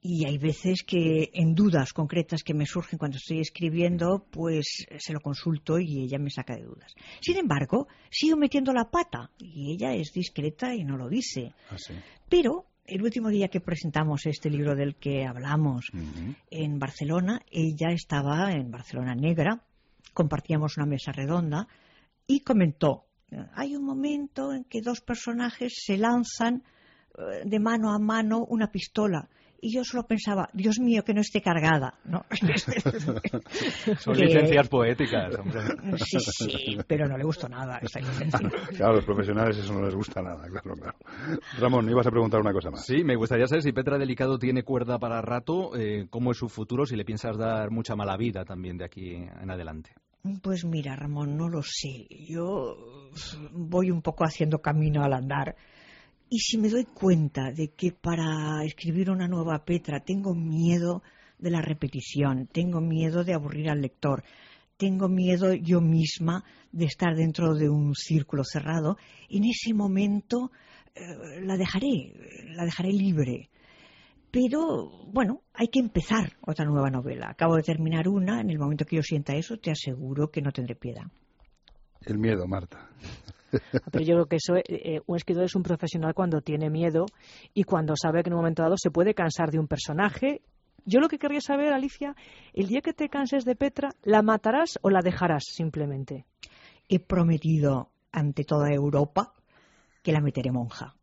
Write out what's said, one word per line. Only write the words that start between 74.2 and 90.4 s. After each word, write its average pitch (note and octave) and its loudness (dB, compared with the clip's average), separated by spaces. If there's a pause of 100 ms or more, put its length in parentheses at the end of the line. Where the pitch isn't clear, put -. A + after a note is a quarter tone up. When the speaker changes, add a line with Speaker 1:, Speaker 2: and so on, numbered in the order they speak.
Speaker 1:
Pero, B3 2 (180)
bueno, A3+ 0 (100)
hay A#3 0
que C4+ 2
empezar G#3+ 0
otra D#3 -2
nueva C#3+ 2
novela. B2+ -4
Acabo E3 2
de D#3+ 4
terminar D#3+ 0
una, G3+ 2
en G#3 0
el D#3 -2
momento D3 0
que E3 -4
yo D#3 2
sienta C#3+ -2
eso, E3+ -4
te F3 -4
aseguro C#3 -4
que D#3 -4
no C#3 -2
tendré B2 -6
piedad. A2 -10 (960)
Speaker 2:
El G#2 -4
miedo, G#2+ 2
Marta. F#2 -6 (1000)
Speaker 4:
Pero F3 0
yo E3+ 4
creo E3+ 6
que E3+ 0
eso, F3 0
eh, F#3 2
eh, E3 -4
un F3 -2
escritor F3 0
es F3+ -2
un F#3 2
profesional D#3+ -2
cuando E3+ 0
tiene D#3 -2
miedo E3 2 (480)
y G3+ 2
cuando D#3 2
sabe E3 2
que E3+ -2
en F3 0
un E3+ 2
momento E3 2
dado E3 4
se E3+ 0
puede F#3 4
cansar E3 0
de D#3+ 2
un D3+ 0
personaje. G3 0 (440)